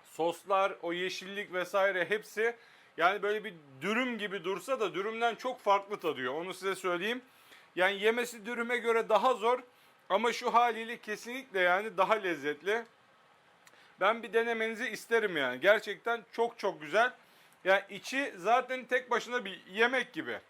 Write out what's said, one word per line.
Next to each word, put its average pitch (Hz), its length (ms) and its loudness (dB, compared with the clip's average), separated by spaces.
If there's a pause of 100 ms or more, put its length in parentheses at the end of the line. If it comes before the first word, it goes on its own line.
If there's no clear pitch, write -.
Soslar, 190 760 0
o 170 120 -4
yeşillik 185 600 -6
vesaire 180 560 0
hepsi. 220 460 -2 (420)
Yani 185 260 4
böyle 208 200 0
bir 202 100 -10 (280)
dürüm 226 360 0
gibi 196 260 -6
dursa 196 360 -4
da 190 140 0
dürümden 220 420 -2
çok 254 260 -6
farklı 202 380 2
tadıyor. 131 340 -2
Onu 175 200 -6
size 185 220 -4
söyleyeyim. 190 460 -2 (540)
Yani 190 240 2
yemesi 226 460 0
dürüme 233 320 -2
göre 226 320 0
daha 226 240 6
zor. 233 260 0 (500)
Ama 220 240 2
şu 233 200 -4
haliyle 226 460 2
kesinlikle 220 600 -8
yani 180 380 2
daha 190 160 4
lezzetli. 170 720 -2 (1120)
Ben 220 240 2
bir 196 100 -10
denemenizi 226 560 0
isterim 208 480 0
yani. 127 220 0
Gerçekten 208 720 2
çok 233 280 -2
çok 165 220 -4
güzel. 214 320 2 (500)
Yani 190 260 4
içi 254 480 -6
zaten 247 480 0
tek 254 260 -2
başına 233 340 -2
bir 185 200 -10
yemek 233 480 0
gibi. 120 260 -6 (100)